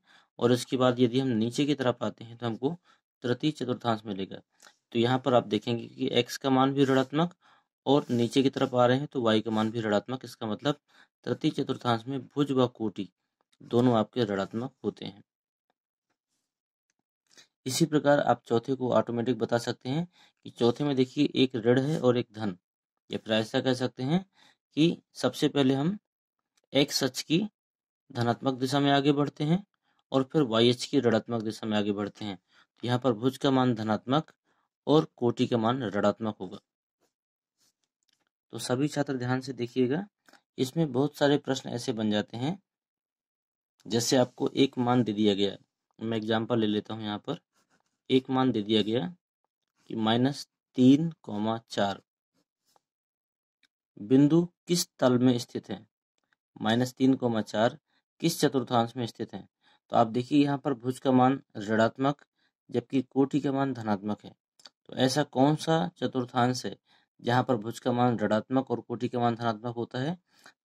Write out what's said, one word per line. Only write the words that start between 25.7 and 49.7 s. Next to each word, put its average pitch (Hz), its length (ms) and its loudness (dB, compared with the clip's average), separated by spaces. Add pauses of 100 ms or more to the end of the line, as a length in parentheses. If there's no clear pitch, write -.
हम 165 220 -2 (760)
एक्स 143 300 0
अक्ष 127 200 -4
की 165 180 0 (680)
धनात्मक 120 440 -2
दिशा 131 240 -2
में 143 120 2
आगे 139 220 4
बढ़ते 143 300 -2
हैं 175 200 0 (480)
और 135 140 2
फिर 160 180 0
वाई 117 280 4
अक्ष 123 140 -4
की 143 140 0
ऋणात्मक 117 440 0
दिशा 110 240 -8
में 107 100 0
आगे 104 160 0
बढ़ते 101 320 -8
हैं। 98 120 -8
तो - 500 -16
यहाँ 123 120 0
पर 127 140 2
भुज 127 240 -4
का 143 140 0
मान 127 240 2
धनात्मक 110 560 -2 (560)
और 156 200 4 (100)
कोटि 120 300 0
का 120 100 0
मान 120 280 0
ऋणात्मक 104 520 0
होगा। 90 220 -12 (1900)
तो 120 60 -12
सभी 127 280 -2
छात्र 143 280 -4
ध्यान 127 260 -4
से 127 120 -10
देखिएगा, 127 520 -2 (520)
इसमें 131 340 -2
बहुत 135 260 0
सारे 143 220 4
प्रश्न 131 300 -6
ऐसे 120 240 -4
बन 107 180 -2
जाते 104 260 -2
हैं, 156 200 -4 (1300)
जैसे 117 320 0
आपको 127 380 0
एक 135 240 2
मान 123 240 2
दे 107 100 -4
दिया 104 220 2
गया, 98 220 -2 (420)
मैं 113 180 -6
एग्जांपल 110 420 -2
ले 107 80 2
लेता 104 260 -4
हूँ। 110 100 -10
यहाँ 104 160 -6
पर - 200 -10 (680)
एक 131 200 2
मान 131 220 0
दे 107 100 -2
दिया 107 220 2
गया 120 240 -2 (800)